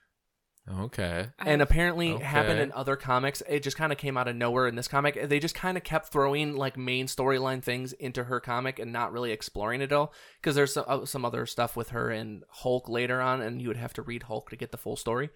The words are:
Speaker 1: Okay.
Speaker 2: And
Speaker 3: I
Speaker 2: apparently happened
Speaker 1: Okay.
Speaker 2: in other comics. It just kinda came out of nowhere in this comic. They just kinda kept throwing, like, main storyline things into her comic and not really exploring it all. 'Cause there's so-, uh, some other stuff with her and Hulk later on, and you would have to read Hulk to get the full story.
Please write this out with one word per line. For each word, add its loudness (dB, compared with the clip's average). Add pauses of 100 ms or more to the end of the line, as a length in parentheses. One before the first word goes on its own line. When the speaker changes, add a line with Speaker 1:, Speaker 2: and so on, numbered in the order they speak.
(800)
Speaker 1:
Okay. -2 (120)
Speaker 2:
And 4
Speaker 3:
I 6
Speaker 2:
apparently 4
happened 2
Speaker 1:
Okay. 4
Speaker 2:
in -2
other 0
comics. 2
It 0
just -4
kinda 0
came -2
out 0
of -2
nowhere 2
in 0
this -6
comic. 2
They 4
just -2
kinda -2
kept -2
throwing, 2
like, -2
main 0
storyline 2
things -2
into -6
her -2
comic -2
and -6
not -2
really -2
exploring -2
it 0
all. 2 (280)
'Cause 2
there's 4
so-, 0
uh, 0
some -4
other -2
stuff -2
with -4
her -2
and -6
Hulk 0
later 2
on, 2
and -4
you -4
would 0
have -6
to -8
read -8
Hulk -6
to -12
get -8
the -12
full -6
story. 0